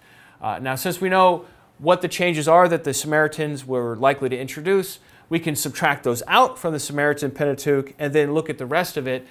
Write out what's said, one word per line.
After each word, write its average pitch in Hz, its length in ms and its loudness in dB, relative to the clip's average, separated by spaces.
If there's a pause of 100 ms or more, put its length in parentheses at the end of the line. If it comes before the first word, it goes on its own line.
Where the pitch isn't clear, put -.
(420)
Uh, 104 160 -6
now, 131 160 -4
since 180 260 -4
we 185 80 -2
know 185 380 4 (320)
what 175 240 2
the 175 60 -2
changes 165 380 0
are 175 220 8
that 165 160 0
the 139 80 -2
Samaritans 151 760 -2
were 120 300 -4
likely 135 320 2
to 123 100 -4
introduce, 170 600 -2 (320)
we 165 100 0
can 165 160 -4
subtract 143 480 -2
those 120 220 0
out 208 320 4
from 165 160 -4
the 143 60 -4
Samaritan 143 500 -2
Pentateuch 139 680 -2
and 143 140 -4
then 147 220 2
look 156 160 -2
at 143 80 -8
the 131 80 -8
rest 156 320 -2
of 131 100 -6
it 127 220 -4